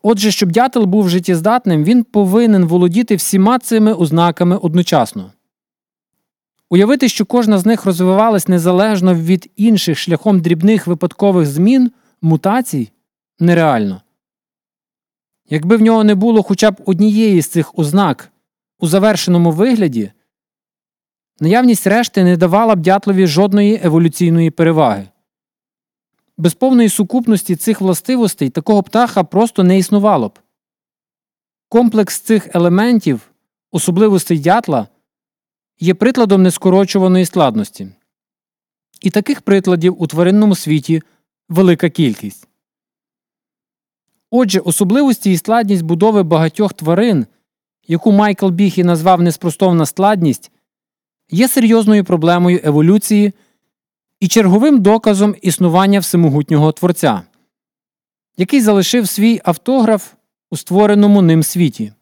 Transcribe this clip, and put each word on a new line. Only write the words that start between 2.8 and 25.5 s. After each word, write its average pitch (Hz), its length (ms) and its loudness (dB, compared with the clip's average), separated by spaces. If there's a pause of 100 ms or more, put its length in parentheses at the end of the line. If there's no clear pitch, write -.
всіма 196 440 0
цими 220 340 0
ознаками 170 640 0
одночасно. 180 760 -2 (1400)
Уявити, 220 400 -2
що - 160 -6
кожна 220 320 -2
з 180 80 -4
них 226 200 -2
розвивалась 190 600 -2
незалежно 180 680 0
від 170 400 -4
інших 202 420 0
шляхом 180 420 -2
дрібних 170 480 0
випадкових 175 600 -2
змін, 226 440 0 (300)
мутацій – 160 720 -2 (480)
нереально. 143 640 0 (1500)
Якби 165 280 0
в 214 40 2
нього 220 220 2
не 208 120 4
було 220 280 0
хоча 208 280 0
б 202 140 -16
однієї 202 560 0
з - 60 -6
цих - 320 -4
ознак 156 520 -2 (480)
у 175 80 -4
завершеному 180 640 2
вигляді, 160 600 -2 (1300)
наявність 214 480 2
решти 208 360 0
не 180 140 2
давала 196 380 2
б 175 40 -2
дятлові 190 480 0
жодної 202 560 0
еволюційної 165 680 0
переваги. 143 560 0 (1300)